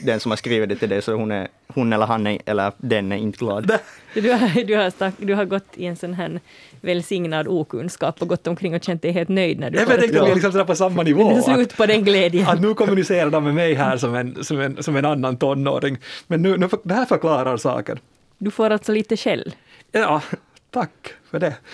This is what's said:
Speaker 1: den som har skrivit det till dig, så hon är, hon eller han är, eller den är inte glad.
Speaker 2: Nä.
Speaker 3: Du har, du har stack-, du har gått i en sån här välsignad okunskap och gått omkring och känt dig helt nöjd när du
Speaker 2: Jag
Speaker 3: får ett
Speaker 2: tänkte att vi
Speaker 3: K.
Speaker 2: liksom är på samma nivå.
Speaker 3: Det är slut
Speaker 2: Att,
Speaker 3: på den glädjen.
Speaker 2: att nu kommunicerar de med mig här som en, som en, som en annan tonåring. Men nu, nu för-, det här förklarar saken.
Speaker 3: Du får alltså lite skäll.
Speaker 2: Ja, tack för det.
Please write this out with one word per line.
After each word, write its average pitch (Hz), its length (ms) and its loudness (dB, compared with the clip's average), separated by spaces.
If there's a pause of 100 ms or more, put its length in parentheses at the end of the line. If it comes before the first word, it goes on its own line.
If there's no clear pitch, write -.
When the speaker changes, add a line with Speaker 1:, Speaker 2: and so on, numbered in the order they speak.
Speaker 1:
den 113 160 0
som 117 120 -4
har 107 40 0
skrivit 110 320 0
det 101 80 -4
till 110 120 -2
dig, 101 140 -2
så 113 120 -4
hon 110 160 -4
är, 101 180 -4 (200)
hon 117 240 0
eller 110 140 2
han 110 200 0
är, 104 200 -2
eller 101 300 -2
den 104 360 -2
är 101 40 -2
inte 107 220 -6
glad. 113 300 -4
Speaker 2:
Nä. 220 100 2 (360)
Speaker 3:
Du 220 180 0
har, 233 320 2
du 208 120 0
har 190 140 0
stack-, 190 280 -4
du 196 160 -2
har 202 100 0
gått 190 300 -4
i 180 120 -8
en 175 100 -8
sån 180 180 -8
här 175 260 -6 (400)
välsignad 175 680 -2
okunskap 156 720 -4
och 175 60 -2
gått 175 180 -4
omkring 170 280 -4
och 170 100 -4
känt 170 180 -4
dig 165 100 -2
helt 170 160 -2
nöjd 185 320 0
när 135 100 -6
du 160 80 0
Speaker 2:
Jag 220 80 2
Speaker 3:
får 247 80 4
ett 240 60 4
Speaker 2:
tänkte 226 220 2
att - 40 6
vi - 40 6
Speaker 3:
K. 185 40 4
Speaker 2:
liksom 185 260 2
är 185 40 2
på 175 100 0
samma 180 280 0
nivå. 165 280 4
Speaker 3:
Det 226 60 4
är 262 180 4
slut 247 160 2
Speaker 2:
Att, - 60 -18
Speaker 3:
på 220 100 2
den 214 180 4
glädjen. 185 440 4
Speaker 2:
att 170 120 4
nu 214 140 2
kommunicerar 185 560 2
de 151 140 2
med 143 100 2
mig 165 200 2
här 131 220 2
som 120 180 -2
en, 123 300 -6
som 143 160 -2
en, 139 220 -4
som 151 140 0
en 139 80 2
annan 131 320 0
tonåring. 139 640 0 (280)
Men 165 160 0
nu, 190 140 2
nu 185 120 2
för-, 208 140 -2
det 180 120 -2
här 254 100 0
förklarar 139 520 0
saken. 123 420 -4 (400)
Speaker 3:
Du 202 120 -4
får 220 200 0
alltså 214 220 -2
lite 214 240 0
skäll. 165 380 -4 (380)
Speaker 2:
Ja, 156 300 0 (480)
tack 233 200 -4 (400)
för 160 80 -6
det. 156 160 -2 (200)